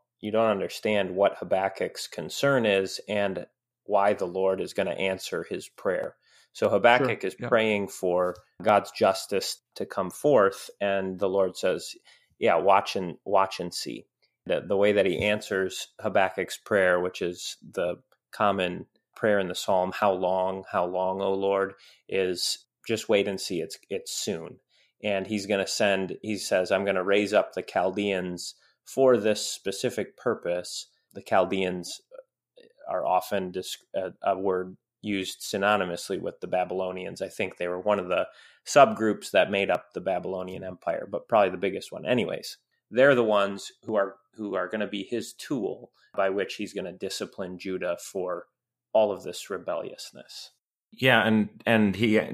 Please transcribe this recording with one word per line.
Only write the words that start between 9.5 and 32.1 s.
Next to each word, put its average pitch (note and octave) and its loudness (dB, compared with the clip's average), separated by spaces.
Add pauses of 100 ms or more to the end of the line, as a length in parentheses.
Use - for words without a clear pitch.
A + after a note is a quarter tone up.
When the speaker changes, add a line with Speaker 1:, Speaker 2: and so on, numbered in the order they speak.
Speaker 1:
to G2 -6
come F#2 -4
forth, A2+ 2 (100)
and G2 -2
the G2 0
Lord F#2+ 0
says, F2 -2 (440)
"Yeah, G#2 4
watch F#2+ 4
and, F2+ -6
watch F#2+ 2
and F2 -8
see." - -10 (400)
The, D#2+ 0
the G2 -2
way G#2 6
that G2 4
he F2 2
answers G2 -2 (120)
Habakkuk's F#2+ 0
prayer, F#2 2
which F2+ -4
is - -6
the F2 -4 (300)
common F#2 0 (280)
prayer G#2 2
in F#2+ 0
the F2 -6
Psalm, F#2 0
"How G#2 2
long, F#2 0
how F#2 0
long, F#2 -2
O G2 0
Lord?" G2 0 (340)
is, F#2 -2 (200)
"Just A2 -4
wait G2+ 4
and F#2+ -4
see. F2 -4
It's, D#2+ -8 (100)
it's - -8
soon." E2+ -6 (420)
And G2 -2
he's G2+ -2
gonna G2 0
send, G2 0
he G#2 -4
says, F#2 0
"I'm G2 2
gonna F#2+ 0
raise G2+ 2
up G2+ 2
the F#2 -6
Chaldeans F#2 -2 (300)
for C3 4
this G#2+ 0
specific - -6
purpose." F2+ -4 (260)
The F#2+ -14
Chaldeans F#2 0 (880)